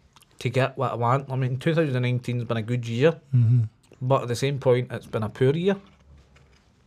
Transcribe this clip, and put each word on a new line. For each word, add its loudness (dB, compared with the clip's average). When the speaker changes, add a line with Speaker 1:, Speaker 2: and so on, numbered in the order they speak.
Speaker 1:
to -2
get 0
what -2
I -6
want, 0
I -4
mean, -2
two 0
thousand 0
nineteen's -2
been -4
a -2
good -4
year, 2
Speaker 2:
Mm-hmm. 6
Speaker 1:
but 0
at -8
the -4
same -2
point, 2
it's -10
been -6
a -4
poor 2
year. 0